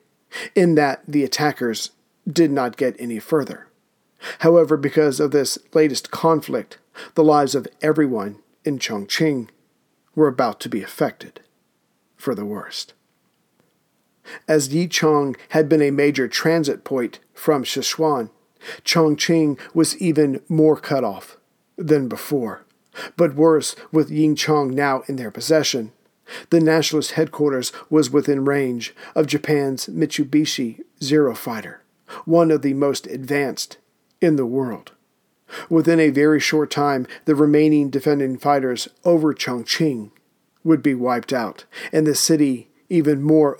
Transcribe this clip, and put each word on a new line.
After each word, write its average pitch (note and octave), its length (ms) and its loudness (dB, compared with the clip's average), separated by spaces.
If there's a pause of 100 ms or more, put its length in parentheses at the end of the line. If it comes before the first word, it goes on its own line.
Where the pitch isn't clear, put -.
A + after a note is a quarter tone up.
(540)
in F3 200 4
that C#3+ 340 0
the D3 160 0
attackers C3 680 -4 (400)
did D#3 200 2
not B2+ 260 -2
get B2+ 220 -2
any A#2+ 200 -8
further. B2+ 500 -4 (720)
However, E3 360 4
because C#3+ 420 0
of D3 120 0
this C#3 280 0 (140)
latest D#3 380 0
conflict, D3+ 680 -2 (360)
the E3 100 4
lives D3 300 4
of B2 120 -4 (140)
everyone B2+ 560 -2 (280)
in C#3+ 140 -4
Chongqing A#2 680 -4 (680)
were D3+ 140 4
about B2+ 320 -2
to - 80 -12
be A#2 140 -6
affected - 580 -8 (760)
for - 180 -6
the G2+ 100 -10
worst. - 480 -12 (1500)
As D3+ 220 0
Yichang D3+ 680 0 (120)
had D#3 200 0
been D#3 120 4
a C#3+ 100 2
major C#3+ 380 0
transit D#3+ 560 -2
point B2 340 -6 (140)
from D3 320 -2
Sichuan, C#3 680 -2 (540)
Chongqing D#3 760 2 (160)
was D#3+ 220 2
even D3 520 0
more D#3 280 4
cut C3+ 280 -2
off - 340 -8 (380)
than D3+ 300 0
before. A2+ 600 -6 (500)
But D3 180 2
worse, D#3 400 2 (160)
with D3+ 200 2
Yingchang D3+ 640 0
now C3+ 360 -2
in C#3 80 -8
their A#2+ 140 -8
possession, B2+ 600 -2 (580)
the E3+ 100 6
nationalist D#3 520 0
headquarters D3 600 -2 (160)
was D3+ 220 2
within C#3 340 0
range C3 500 -2 (200)
of D#3 120 2
Japan's C#3 600 -2
Mitsubishi D3+ 960 -4 (200)
Zero C#3+ 320 2
fighter, G#2+ 480 -12 (440)
one E3 240 4
of D3+ 100 2
the C#3 140 -2
most C#3 320 -2
advanced C3 720 -6 (420)
in E3 160 2
the C3 100 -2
world. B2 460 -6 (760)
Within E3 300 4
a D#3 120 4
very D3 280 4
short D3+ 320 -2
time, C#3 360 -2 (180)
the D#3 100 2
remaining D3 560 4
defending C#3 480 -2
fighters C3 480 0 (180)
over D#3 300 2
Chongqing B2 760 -4 (520)
would D#3+ 200 2
be C#3+ 120 2
wiped B2 380 -2
out, A#2 320 -6 (280)
and D#3 140 2
the D3 80 2
city C#3 560 0 (180)
even D3+ 340 0
more D3+ 380 4